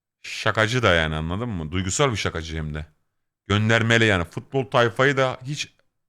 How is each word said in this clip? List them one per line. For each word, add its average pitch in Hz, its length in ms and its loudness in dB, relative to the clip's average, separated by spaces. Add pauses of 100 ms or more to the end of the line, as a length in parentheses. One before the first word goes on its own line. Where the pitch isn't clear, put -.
(220)
Şakacı 110 600 0
da 98 120 6
yani, 80 200 2
anladın 87 340 -4
mı? 80 240 -6
Duygusal 95 380 0
bir 110 60 -4
şakacı 80 400 -6
hem 78 180 -6
de. 76 120 -8 (600)
Göndermeli 113 580 4
yani. 95 200 4
Futbol 127 460 -6
tayfayı 131 460 2
da 131 280 -2
hiç 143 300 -10 (340)